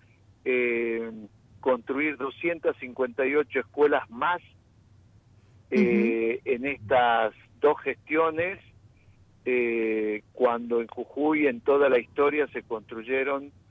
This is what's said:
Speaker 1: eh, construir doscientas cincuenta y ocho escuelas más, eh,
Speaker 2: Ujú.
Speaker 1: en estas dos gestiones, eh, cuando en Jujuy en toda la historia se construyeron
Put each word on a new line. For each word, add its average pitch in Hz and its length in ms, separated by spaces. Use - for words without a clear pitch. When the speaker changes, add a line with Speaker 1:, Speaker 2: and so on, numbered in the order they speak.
Speaker 1:
eh, 117 680
construir 135 560
doscientas 160 640
cincuenta 127 480
y 135 80
ocho 147 260
escuelas 143 500
más, 156 320
eh, 113 720
Speaker 2:
Ujú. 127 120
Speaker 1:
en 123 120
estas 120 680
dos 147 200
gestiones, 160 800
eh, 113 800
cuando 120 480
en 113 80
Jujuy 147 580
en 120 140
toda 139 280
la 123 100
historia 143 500
se 120 140
construyeron 131 880